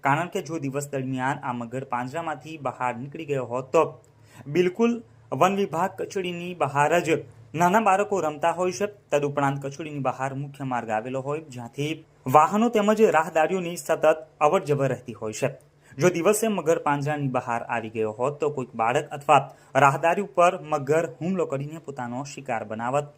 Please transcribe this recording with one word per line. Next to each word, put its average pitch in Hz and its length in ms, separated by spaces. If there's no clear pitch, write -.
કારણ 156 320
કે 190 80
જો 165 160
દિવસ 139 320
દરમિયાન 131 520
આ 131 120
મગર 120 320
પાંજરામાંથી 151 720
બહાર 127 360
નીકળી 143 340
ગયો 131 160
હોત 123 260
તો 165 100
બિલકુલ 180 440
વન 185 300
વિભાગ 185 340
કચેરીની 180 600
બહાર 147 440
જ 156 180
નાના 180 340
બાળકો 202 320
રમતા 156 360
હોય 180 220
છે. 202 80
તદુપરાંત 143 520
કચેરીની 139 460
બહાર 131 280
મુખ્ય 139 320
માર્ગ 120 240
આવેલો 123 320
હોય, 147 260
જ્યાંથી 123 440
વાહનો 156 440
તેમજ 214 300
રાહદારીઓની 165 680
સતત 160 280
અવરજવર 147 480
રહેતી 117 320
હોય 110 200
છે. 135 80
જો 156 180
દિવસે 180 380
મગર 170 320
પાંજરાની 143 520
બહાર 120 320
આવી 113 260
ગયો 110 220
હોત 131 280
તો 156 100
કોઈક 135 240
બાળક 120 360
અથવા 147 300
રાહદારી 156 520
ઉપર 175 260
મગર 151 400
હુમલો 175 320
કરીને 147 340
પોતાનો 123 440
શિકાર 127 400
બનાવત, 120 420